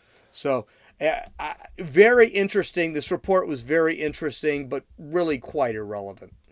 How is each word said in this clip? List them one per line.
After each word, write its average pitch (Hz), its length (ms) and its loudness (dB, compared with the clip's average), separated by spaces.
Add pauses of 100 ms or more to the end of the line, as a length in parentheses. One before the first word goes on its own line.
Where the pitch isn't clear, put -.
(300)
So, 131 360 -4 (340)
uh, 156 280 -2 (100)
I, 156 180 -8 (220)
very 214 500 6
interesting. 185 640 -2
This 147 180 -4
report 185 360 0
was 139 160 -4
very 160 340 2
interesting, 147 720 -4
but 135 160 -6 (120)
really 160 420 -2
quite 123 360 -2
irrelevant. 101 580 -10 (200)